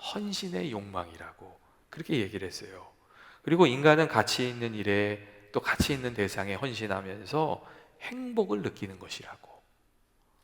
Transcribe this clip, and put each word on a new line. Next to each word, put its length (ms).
헌신의 580
욕망이라고." 880
그렇게 300
얘기를 280
했어요. 400
그리고 240
인간은 420
가치 400
있는 280
일에 520
또 80
가치 340
있는 200
대상에 400
헌신하면서 1120
행복을 600
느끼는 380
것이라고. 500